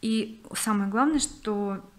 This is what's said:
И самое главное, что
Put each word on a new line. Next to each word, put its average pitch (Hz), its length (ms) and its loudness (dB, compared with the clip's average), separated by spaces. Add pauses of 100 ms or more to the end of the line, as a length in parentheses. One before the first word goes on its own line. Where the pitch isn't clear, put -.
И 220 400 -2 (140)
самое 202 340 0
главное, 269 300 4
что 202 640 -4 (140)